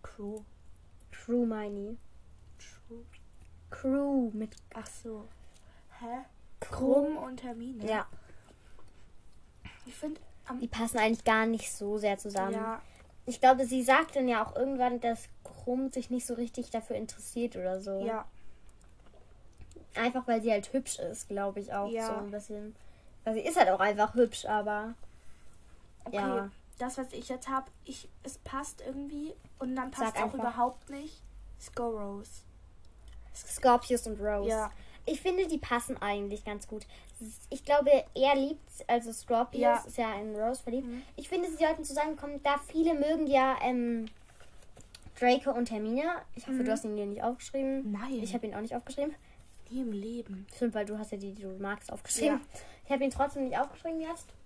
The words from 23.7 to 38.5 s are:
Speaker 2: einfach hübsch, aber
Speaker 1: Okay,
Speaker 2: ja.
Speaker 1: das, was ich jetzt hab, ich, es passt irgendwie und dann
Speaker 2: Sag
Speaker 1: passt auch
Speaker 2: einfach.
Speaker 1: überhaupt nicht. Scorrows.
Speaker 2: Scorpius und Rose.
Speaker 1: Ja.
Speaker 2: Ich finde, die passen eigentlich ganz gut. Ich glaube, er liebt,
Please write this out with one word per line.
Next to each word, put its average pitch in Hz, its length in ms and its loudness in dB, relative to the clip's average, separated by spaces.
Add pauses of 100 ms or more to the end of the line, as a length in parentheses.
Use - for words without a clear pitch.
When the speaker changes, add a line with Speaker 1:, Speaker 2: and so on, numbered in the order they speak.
Speaker 2:
einfach 208 360 4
hübsch, 233 300 4
aber 208 480 0 (1120)
Speaker 1:
Okay, 240 100 -6
Speaker 2:
ja. 202 340 0 (300)
Speaker 1:
das, 254 180 -4
was 254 160 -6
ich 247 160 -10
jetzt 254 200 -6
hab, 262 200 -2 (160)
ich, - 220 -12 (160)
es 277 160 -12
passt - 420 -8
irgendwie 285 520 -8 (260)
und 254 160 -4
dann 262 160 -4
Speaker 2:
Sag 262 140 -2
Speaker 1:
passt 220 120 -2
auch 226 60 0
Speaker 2:
einfach. 233 160 -2
Speaker 1:
überhaupt 240 500 0
nicht. 285 320 -12 (380)
Scorrows. 202 840 -6 (920)
Speaker 2:
Scorpius - 720 4
und 208 120 -6
Rose. 208 300 0
Speaker 1:
Ja. 214 220 0 (340)
Speaker 2:
Ich - 160 -2
finde, 370 260 2
die 320 100 0
passen - 440 0
eigentlich 202 440 -2
ganz 208 220 -6
gut. 214 180 -10 (640)
Ich - 160 -8
glaube, 285 240 8 (240)
er 269 220 8
liebt, 277 260 2 (260)